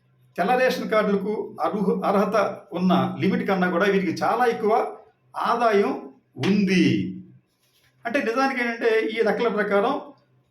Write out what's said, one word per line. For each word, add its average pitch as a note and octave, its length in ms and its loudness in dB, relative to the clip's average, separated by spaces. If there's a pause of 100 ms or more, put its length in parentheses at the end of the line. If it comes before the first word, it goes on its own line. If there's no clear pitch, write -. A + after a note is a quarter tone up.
(380)
తెల్ల A3+ 180 0
రేషన్ B3 340 0
కార్డులకు G#3 720 -2
అర్హు-, F#3 420 0
అర్హత G3 580 0 (120)
ఉన్న E3 460 2
లిమిట్ F#3 280 0
కన్నా F#3 220 0
కూడా F3+ 160 0
వీరికి F3+ 380 0
చాలా A3 220 0
ఎక్కువ A#3 520 0 (400)
ఆదాయం A3+ 760 0 (240)
ఉంది. F3+ 760 2 (920)
అంటే A#3 140 -2
నిజానికి B3 420 0
ఏంటంటే A3+ 440 0
ఈ A3+ 180 -2
లెక్కల G#3+ 240 0
ప్రకారం G#3 540 0 (500)